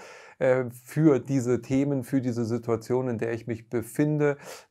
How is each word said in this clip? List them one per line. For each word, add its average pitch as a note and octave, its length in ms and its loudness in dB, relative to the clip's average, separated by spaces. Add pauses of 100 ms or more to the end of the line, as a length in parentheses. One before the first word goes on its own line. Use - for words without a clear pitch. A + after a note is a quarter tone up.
(400)
äh, C3 320 2
für D3 480 4
diese B2 420 0
Themen, C3+ 420 0
für C3+ 180 -2
diese A#2+ 240 -2
Situation, A#2 600 -2
in A#2 100 -2
der A2+ 160 -4
ich A2 140 -8
mich A2+ 220 -8
befinde, D3 680 0 (340)